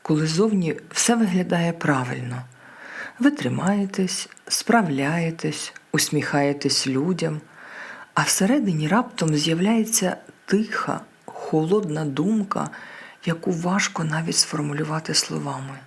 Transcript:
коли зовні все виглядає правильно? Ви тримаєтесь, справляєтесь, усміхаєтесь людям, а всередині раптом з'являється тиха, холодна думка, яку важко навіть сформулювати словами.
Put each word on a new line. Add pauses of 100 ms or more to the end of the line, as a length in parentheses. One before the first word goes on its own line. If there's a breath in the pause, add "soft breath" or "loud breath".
коли
зовні (160)
все
виглядає
правильно? (760 loud breath)
Ви
тримаєтесь, (180)
справляєтесь, (180)
усміхаєтесь
людям, (720 loud breath)
а
всередині
раптом
з'являється (280)
тиха, (240)
холодна
думка, (560 loud breath)
яку
важко
навіть
сформулювати
словами.